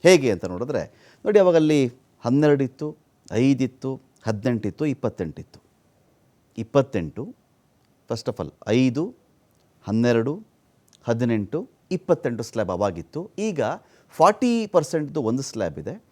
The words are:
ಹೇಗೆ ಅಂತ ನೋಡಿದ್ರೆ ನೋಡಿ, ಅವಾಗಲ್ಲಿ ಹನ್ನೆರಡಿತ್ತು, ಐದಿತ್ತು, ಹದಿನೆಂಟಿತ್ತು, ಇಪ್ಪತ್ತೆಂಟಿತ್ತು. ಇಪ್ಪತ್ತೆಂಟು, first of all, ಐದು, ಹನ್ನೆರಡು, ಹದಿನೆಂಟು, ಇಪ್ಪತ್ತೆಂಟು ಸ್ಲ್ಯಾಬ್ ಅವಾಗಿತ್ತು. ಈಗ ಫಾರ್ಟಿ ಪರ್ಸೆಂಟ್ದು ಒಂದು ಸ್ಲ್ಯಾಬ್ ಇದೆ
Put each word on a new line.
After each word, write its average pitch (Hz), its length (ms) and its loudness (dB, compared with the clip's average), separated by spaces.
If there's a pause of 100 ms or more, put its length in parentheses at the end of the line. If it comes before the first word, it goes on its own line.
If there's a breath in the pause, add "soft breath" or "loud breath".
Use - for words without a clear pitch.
ಹೇಗೆ 156 280 8
ಅಂತ 90 140 -4
ನೋಡಿದ್ರೆ 90 680 -8 (120)
ನೋಡಿ, 208 140 4
ಅವಾಗಲ್ಲಿ 156 480 4 (380)
ಹನ್ನೆರಡಿತ್ತು, 143 720 0 (360)
ಐದಿತ್ತು, 131 680 0 (260)
ಹದಿನೆಂಟಿತ್ತು, 110 580 -4
ಇಪ್ಪತ್ತೆಂಟಿತ್ತು. - 760 -8 (960)
ಇಪ್ಪತ್ತೆಂಟು, 113 800 -2 (720)
first 117 220 -6
of 107 100 -10
all, 73 120 -8 (140)
ಐದು, 131 460 0 (760)
ಹನ್ನೆರಡು, 120 540 0 (680)
ಹದಿನೆಂಟು, 117 640 -2 (220)
ಇಪ್ಪತ್ತೆಂಟು 123 520 -2
ಸ್ಲ್ಯಾಬ್ 104 280 -4
ಅವಾಗಿತ್ತು. 90 680 -4
ಈಗ 196 220 -4 (480 soft breath)
ಫಾರ್ಟಿ 220 580 2
ಪರ್ಸೆಂಟ್ದು 156 560 -2
ಒಂದು 117 180 -2
ಸ್ಲ್ಯಾಬ್ 90 380 -6
ಇದೆ 131 320 -12